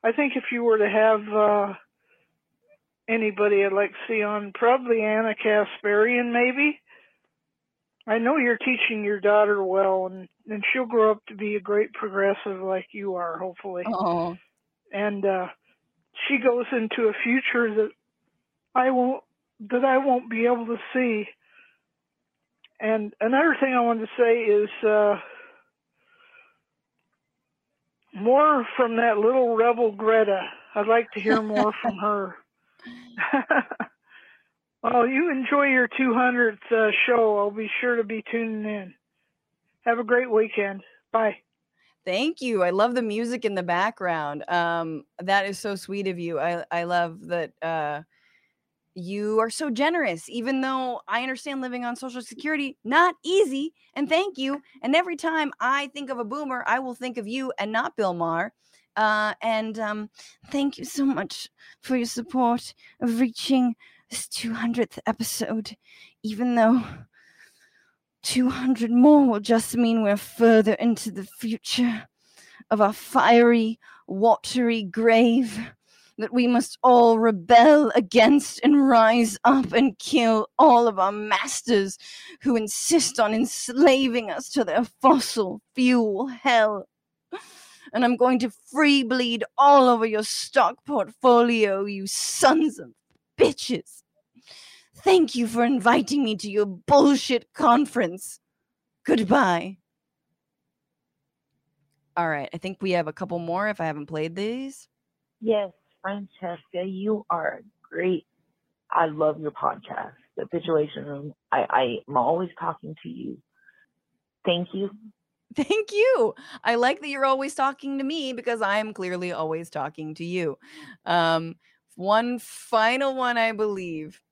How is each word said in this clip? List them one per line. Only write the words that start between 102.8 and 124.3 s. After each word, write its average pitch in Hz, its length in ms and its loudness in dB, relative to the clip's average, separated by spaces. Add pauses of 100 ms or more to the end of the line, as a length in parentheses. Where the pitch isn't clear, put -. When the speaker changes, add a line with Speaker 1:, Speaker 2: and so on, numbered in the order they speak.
Speaker 2:
we 190 100 -2
have 170 160 0
a 151 60 -10
couple 175 260 -8
more 175 280 -4
if 202 140 -6
I 165 40 -4
haven't 147 200 -8
played 160 300 -6
these. 247 520 -10 (540)
Speaker 3:
Yes, 208 300 -2 (300)
Francesca, 185 840 -10
you 202 440 -4
are 165 300 -4 (240)
great. 170 420 -4 (640)
I 165 180 2
love 151 340 -2
your 151 100 -6
podcast, - 640 -8 (240)
The - 140 -8
Situation 151 540 -4
Room. 147 280 -12 (180)
I, 127 180 0
I 123 260 0 (140)
am 143 60 -6
always 165 340 0 (100)
talking 156 440 -10
to 170 60 -14
you. 127 280 -12 (1080)
Thank 175 280 -2
you. 196 180 -6 (640)
Speaker 2:
Thank 415 360 -2
you. 415 420 2 (300)
I 233 120 0
like 254 260 0
that 294 80 -12
you're 277 160 -2
always 269 280 0
talking 277 440 -4
to 269 60 -6
me 277 300 -6
because 233 280 -4
I 202 160 0
am 214 160 -4
clearly 180 400 -6
always 160 360 -6
talking 156 460 -10
to 170 100 -12
you. 170 320 -4 (480)
Um, 165 500 0 (400)
one 226 440 0
final 254 760 -2
one, 247 220 -2
I 226 140 0
believe. 190 720 -6 (100)